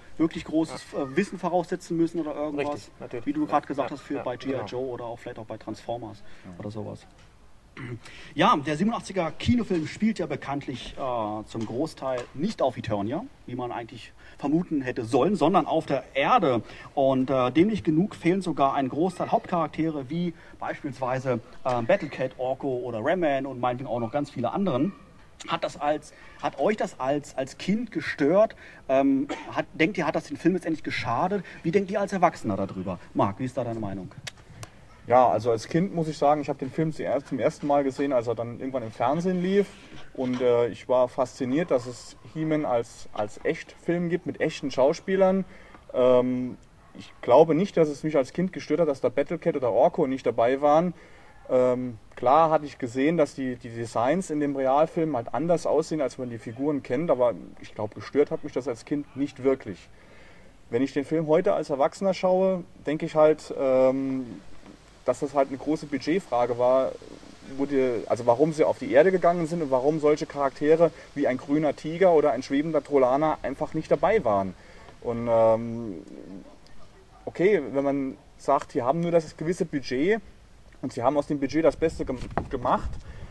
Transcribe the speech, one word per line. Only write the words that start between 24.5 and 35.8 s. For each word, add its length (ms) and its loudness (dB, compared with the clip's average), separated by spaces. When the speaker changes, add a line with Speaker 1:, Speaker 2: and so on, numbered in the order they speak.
Speaker 1:
anderen. 400 0
Hat 160 -4
das 160 -6
als, 320 -2
hat 180 -4
euch 160 2
das 240 -4
als, 380 -2
als 200 -6
Kind 340 -2
gestört? 640 2
Ähm, 380 4
hat, 200 -2
denkt 240 0
ihr, 80 0
hat 100 0
das 100 -4
den 120 -10
Film 180 2
letztendlich 280 -4
geschadet? 600 -2
Wie 80 0
denkt 180 2
ihr 120 -2
als 100 -4
Erwachsener 460 0
darüber? 420 -6
Marc, 260 0
wie 60 -4
ist 100 -8
da 80 -2
deine 160 -6
Meinung? 320 -8
Speaker 3:
Ja, 200 6
also 220 0
als 180 -2
Kind 280 0